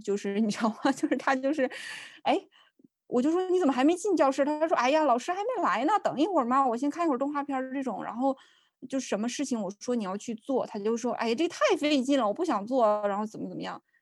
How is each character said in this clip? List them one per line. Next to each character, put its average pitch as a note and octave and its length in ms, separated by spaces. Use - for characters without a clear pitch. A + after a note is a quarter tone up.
就 G3+ 140
是， G3+ 220
<laughs> - 20
你 A3 80
知 G#3 140
道 A3+ 60
吗？ C#4 80
就 C#4 160
是 C#4+ 80
他 C4+ 200
就 C4+ 180
是， C4+ 160
哎， B3+ 120
我 B3 160
就 D4 100
说 F#4 200
：“你 F#4 80
怎 F4+ 80
么 C4 40
还 B3+ 120
没 D#4 100
进 F#4 240
教 C#4 140
室？” C#4 120
他 D4+ 240
说 E4 80
：“哎 B3 140
呀， D#4 140
老 C4 120
师 B3 160
还 F4+ 120
没 A4 200
来 A3 220
呢， F#4+ 80
等 G3+ 160
一 D4+ 60
会 F4+ 160
儿 A#3+ 40
嘛， C4 220
我 A3+ 80
先 C#4 140
看 E4 160
一 - 40
会 C#4+ 40
儿 A#3+ 60
动 C#4 120
画 C#4+ 120
片 C#4+ 120
儿 C4 160
这 C4+ 120
种。” A#3 200
然 - 120
后 C4+ 200
就 C4+ 100
什 - 180
么 A3 120
事 C4+ 160
情 A#3 160
我 F#3+ 180
说 B3 160
你 A3+ 80
要 F#3+ 140
去 A3+ 160
做， B3 320
他 - 140
就 A3 180
说 A#3+ 240
：“哎 A#3 80
呀， A#3 60
这 E4 120
太 - 120
费 C#4+ 240
劲 C#4 160
了， A#3 100
我 G#3 60
不 D#4+ 100
想 A3+ 220
做。” B3 200
然 G3+ 80
后 G#3 100
怎 G#3+ 140
么 F#3+ 80
怎 F3+ 80
么 D#3+ 60
样。 F3+ 180